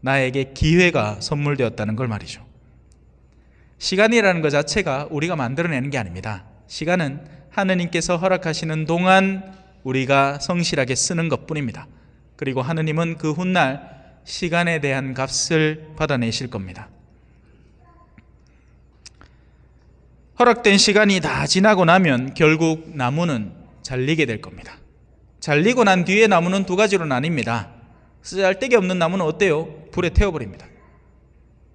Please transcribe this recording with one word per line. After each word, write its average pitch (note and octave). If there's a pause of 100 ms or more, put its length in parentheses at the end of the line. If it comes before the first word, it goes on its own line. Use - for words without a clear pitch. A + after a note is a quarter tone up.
나에게 C3+
기회가 D#3
선물되었다는 B2+
걸 B2
말이죠. G2+ (1300)
시간이라는 G3+
것 D3+
자체가 D3
우리가 E3
만들어내는 C#3
게 C#3
아닙니다. F#2+ (220)
시간은 D#3 (260)
하느님께서 F3
허락하시는 D#3+
동안 F#3+ (280)
우리가 C#3
성실하게 D3
쓰는 E3
것뿐입니다. C#3 (500)
그리고 C3
하느님은 D#3+
그 D#3
훗날 E3+
시간에 E3+
대한 C3+
값을 D#3
받아내실 B2+
겁니다. F#2+ (3500)
허락된 A3+
시간이 G3+
다 C#3+
지나고 F#3+
나면 D3+
결국 D#3+
나무는 B2+ (300)
잘리게 C#3
될 A2+
겁니다. - (680)
잘리고 G#3
난 F#3
뒤에 G3+
나무는 F#3
두 F3+
가지로 G3
나뉩니다. B2+ (540)
쓰잘데기 F#3+
없는 F#3
나무는 F3
어때요? D#3+
불에 F3
태워버립니다. D3+ (1080)